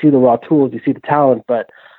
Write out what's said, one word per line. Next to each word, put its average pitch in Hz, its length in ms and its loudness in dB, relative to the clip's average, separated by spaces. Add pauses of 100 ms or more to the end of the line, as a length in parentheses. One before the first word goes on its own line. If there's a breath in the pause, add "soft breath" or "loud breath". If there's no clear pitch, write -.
see 151 80 2
the 139 80 2
raw 123 180 4
tools, 139 380 -2
you 117 100 -12
see 139 80 -2
the - 80 -10
talent, 139 480 -2
but 117 220 -4 (300 soft breath)